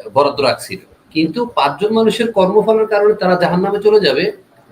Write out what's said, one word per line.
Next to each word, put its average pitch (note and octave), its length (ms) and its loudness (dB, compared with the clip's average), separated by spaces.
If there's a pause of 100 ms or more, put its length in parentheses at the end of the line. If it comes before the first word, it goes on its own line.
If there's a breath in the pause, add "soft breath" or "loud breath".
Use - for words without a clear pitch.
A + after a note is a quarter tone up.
(140)
বরাদ্দ C#3+ 260 0
রাখছিল। A#2 380 -4 (320)
কিন্তু E3 360 -4
পাঁচজন D3+ 480 -2
মানুষের A3+ 380 0
কর্মফলের G#3+ 540 2
কারণে G#3 280 2
তারা F3+ 260 0
জাহান্নামে F#3 420 0
চলে G#3+ 180 4
যাবে, E3 320 0 (400)